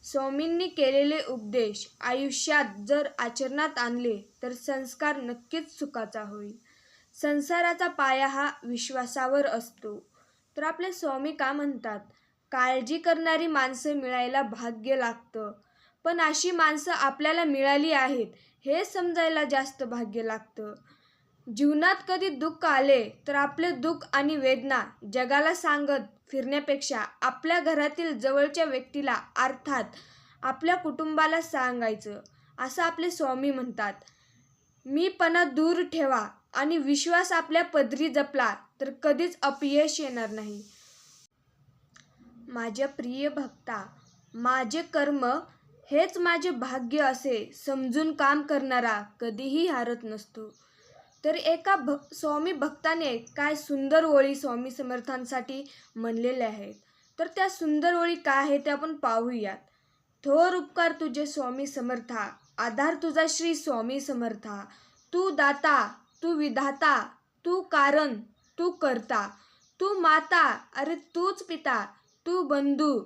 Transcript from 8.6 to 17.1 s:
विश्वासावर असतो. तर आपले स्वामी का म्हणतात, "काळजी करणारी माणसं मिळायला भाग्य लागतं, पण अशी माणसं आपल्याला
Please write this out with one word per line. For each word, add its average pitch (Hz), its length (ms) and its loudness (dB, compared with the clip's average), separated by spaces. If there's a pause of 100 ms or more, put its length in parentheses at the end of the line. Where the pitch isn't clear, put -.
विश्वासावर 254 840 -2
असतो. - 640 -8 (480)
तर 294 60 -4
आपले 330 280 -4
स्वामी 294 400 -4
का 277 200 -2
म्हणतात, 254 480 -4 (520)
"काळजी 254 460 0
करणारी 330 500 2
माणसं 277 460 0
मिळायला 254 480 0
भाग्य 233 540 -4
लागतं, 226 560 -4 (520)
पण 339 180 2
अशी 320 300 2
माणसं 311 400 2
आपल्याला 302 520 2